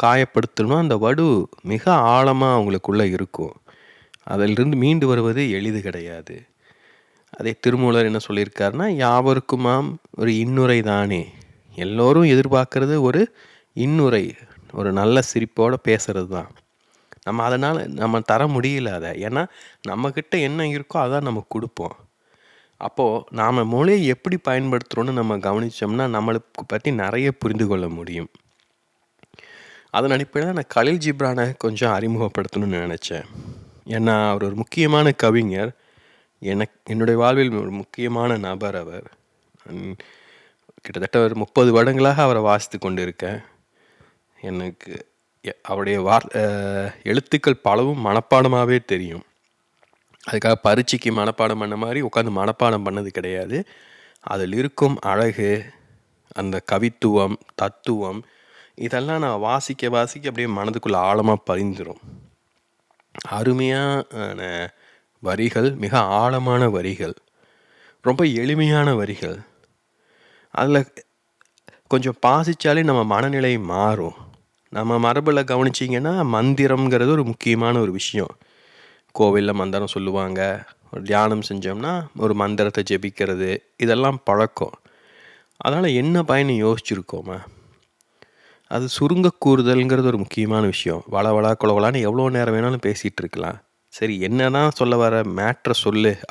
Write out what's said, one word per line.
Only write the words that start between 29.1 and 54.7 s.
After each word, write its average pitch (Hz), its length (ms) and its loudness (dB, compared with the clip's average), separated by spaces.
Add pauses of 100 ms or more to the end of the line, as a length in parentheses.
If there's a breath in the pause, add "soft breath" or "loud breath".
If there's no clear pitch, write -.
அதன் 127 200 0
அடிப்படையில 143 340 0
நான் 175 300 -4
கலீல் 147 240 2
ஜிப்ரானை 135 580 -2
கொஞ்சம் 107 420 0
அறிமுகப்படுத்தணும்னு 101 1000 -4
நினைச்சேன். 82 280 -10 (600 loud breath)
ஏன்னா 113 420 2
அவர் 101 160 -2
ஒரு 101 100 -4
முக்கியமான 151 580 2
கவிஞர். 113 640 0 (640 soft breath)
எனக்கு, 101 440 -4
என்னுடைய 113 360 0
வாழ்வில் 127 320 2
ஒரு 104 180 -4
முக்கியமான 117 640 -4
நபர் 98 400 -6
அவர். 87 340 -14 (540)
நான் 92 320 -12 (840 loud breath)
கிட்டத்தட்ட - 360 -2
ஒரு 113 180 2
முப்பது 120 360 4
வருடங்களாக 135 500 4
அவரை 123 200 4
வாசித்து 104 480 0
கொண்டிருக்கேன். 92 520 -6 (960 soft breath)
எனக்கு 92 680 -12 (400)
எ-, - 160 -12
அவருடைய 98 400 -4
வார்-, 107 340 2
அ, 101 680 -4
எழுத்துக்கள் 135 540 0
பலவும் 123 500 0
மனப்பாடமாவே 123 760 2
தெரியும். 90 380 -6 (1080)
அதுக்காக 113 220 2
பரீட்சைக்கு 117 600 2
மனப்பாடம் 110 460 0
பண்ண 104 180 -6
மாதிரி 117 260 -4
உட்காந்து 117 280 0
மனப்பாடம் 104 560 0
பண்ணது 98 200 -6
கிடையாது. 92 600 -6 (540 soft breath)
அதில் 95 340 -6
இருக்கும் 139 460 0